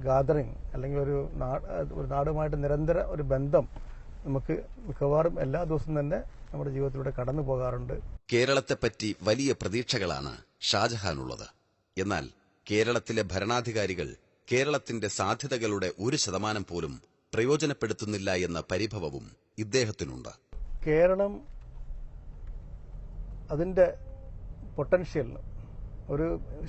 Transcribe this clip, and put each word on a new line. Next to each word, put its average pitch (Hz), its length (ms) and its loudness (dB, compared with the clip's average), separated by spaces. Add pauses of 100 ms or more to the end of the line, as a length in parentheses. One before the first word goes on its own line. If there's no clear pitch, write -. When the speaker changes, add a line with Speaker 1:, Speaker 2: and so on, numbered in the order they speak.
Speaker 1:
ഗാദറിംഗ് 135 520 4 (200)
അല്ലെങ്കിൽ 139 240 -2
ഒരു 143 360 0
നാ-, 135 280 -2 (320)
ഒരു 147 120 -4
നാടുമായിട്ട് 147 580 0
നിരന്തര 156 340 2
ഒരു 185 240 -2
ബന്ധം 139 460 4 (580)
നമുക്ക് 135 360 -2 (160)
മിക്കവാറും 156 640 2
എല്ലാ 147 220 0
ദിവസവും 156 380 0
തന്നെ 147 160 0 (360)
നമ്മുടെ 143 180 -4
ജീവിതത്തിലൂടെ 135 500 -2
കടന്നു 131 220 0
പോകാറുണ്ട്. 127 580 -2 (320)
Speaker 2:
കേരളത്തെപ്പറ്റി 120 920 2
വലിയ 120 300 4
പ്രതീക്ഷകളാണ് 90 840 -2 (240)
ഷാജഹാനുള്ളത്. 95 840 0 (540)
എന്നാൽ 92 280 0 (420)
കേരളത്തിലെ 110 520 4
ഭരണാധികാരികൾ 98 840 0 (440)
കേരളത്തിന്റെ 123 560 2
സാധ്യതകളുടെ 107 920 0
ഒരു 127 160 2
ശതമാനം 101 540 0
പോലും 78 300 -4 (340)
പ്രയോജനപ്പെടുത്തുന്നില്ല 110 960 2
എന്ന 85 400 2
പരിഭവവും 90 600 -2 (280)
ഇദ്ദേഹത്തിനുണ്ട്. 101 680 0 (580)
Speaker 1:
കേരളം 190 540 4 (2000)
അതിന്റെ 175 440 4 (840)
പൊട്ടൻഷ്യൽ 143 600 2 (720)
ഒരു 160 320 0 (280)